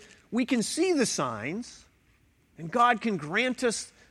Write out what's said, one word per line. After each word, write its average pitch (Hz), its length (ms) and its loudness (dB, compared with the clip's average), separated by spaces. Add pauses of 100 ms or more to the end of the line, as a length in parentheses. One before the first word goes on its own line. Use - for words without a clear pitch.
(300)
we 240 160 0
can 240 160 2
see 359 300 0
the 277 140 4
signs, 135 760 -4 (760)
and 160 120 -10
God 240 300 4
can 214 160 0
grant 214 480 -2
us - 260 -2 (200)